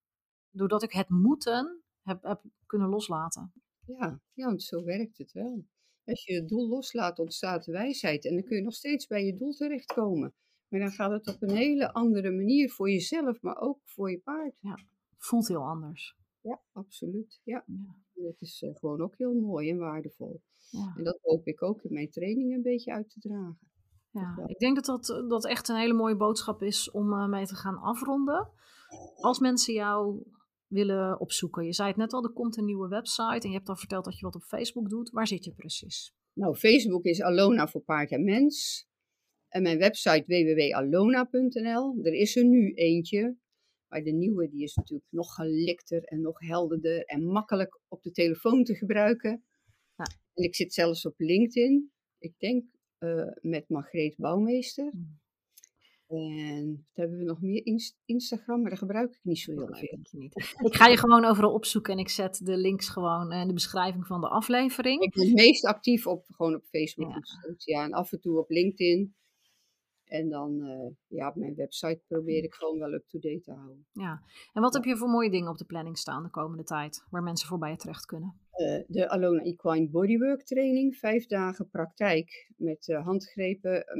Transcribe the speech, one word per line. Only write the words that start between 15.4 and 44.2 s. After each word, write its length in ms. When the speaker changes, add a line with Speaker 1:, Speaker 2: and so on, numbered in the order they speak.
Speaker 1:
heel 180
anders. 500
Speaker 2:
Ja, 200
absoluut. 720
Ja. 220
Speaker 1:
Ja. 300
Speaker 2:
Dat 240
is, 240
eh, 120
gewoon 260
ook 160
heel 180
mooi 360
en 80
waardevol. 640
Speaker 1:
Ja. 260
Speaker 2:
En 80
dat 180
hoop 240
ik 160
ook 200
in 100
mijn 180
training 440
een 80
beetje 300
uit 180
te 100
dragen. 380
Toch 120
Speaker 1:
Ja, 140
Speaker 2:
wel. 120
Speaker 1:
ik 100
denk 160
dat 100
dat, 260
eh, 180
dat 180
echt 220
een 80
hele 180
mooie 220
boodschap 460
is 280
om, 220
eh, 160
mee 180
te 80
gaan 240
afronden. 720
Als 180
mensen 360
jou 480
willen 540
opzoeken, 440
je 80
zei 160
het 80
net 160
al, 120
er 80
komt 240
een 80
nieuwe 240
website 580
en 40
je 60
hebt 120
al 80
verteld 280
dat 140
je 60
wat 100
op 80
Facebook 460
doet. 220
Waar 160
zit 180
je 80
precies? 640
Speaker 2:
Nou, 240
Facebook 480
is 180
Alona 460
voor 140
Paard 280
en 140
Mens. 640
En 140
mijn 160
website 480
W 40
W 240
W 40
alona 500
punt 300
N 220
L. 260
Er 120
is 220
er 80
nu 280
eentje, 640
maar 140
de 100
nieuwe 360